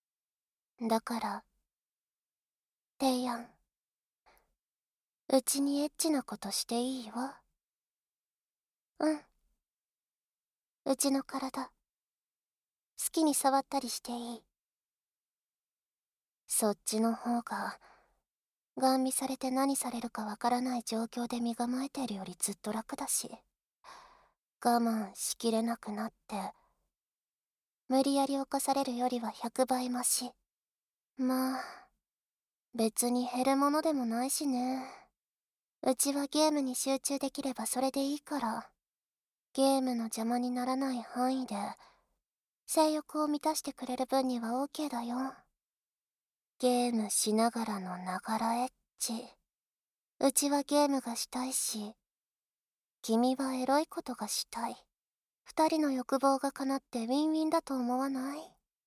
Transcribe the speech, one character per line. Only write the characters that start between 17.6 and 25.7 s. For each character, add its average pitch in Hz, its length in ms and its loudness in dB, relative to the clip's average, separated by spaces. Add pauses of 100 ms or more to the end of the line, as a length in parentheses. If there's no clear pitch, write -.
ガ 262 200 4
ン 262 60 2
見 262 80 0
さ - 140 -2
れ 269 120 -4
て 262 120 -4
何 269 260 2
さ 254 140 -2
れ 240 120 -6
る 233 100 -6
か 214 140 -6
わ 208 120 -6
か 240 140 0
ら 247 100 2
な 254 160 -2
い 226 60 -4
状 220 220 -2
況 240 220 -6
で 240 120 -4
身 233 160 -2
構 247 280 -2
え 277 60 -6
て 269 160 -6
る 220 80 -6
よ 190 100 -6
り 180 140 -10
ず - 140 -2
っ 190 100 -8
と 214 100 -4
楽 220 240 -6
だ 277 120 -6
し。 - 240 -4 (1300)
我 240 160 4
慢 220 340 0
し - 240 -6
き 233 140 0
れ 220 100 0
な 233 160 -2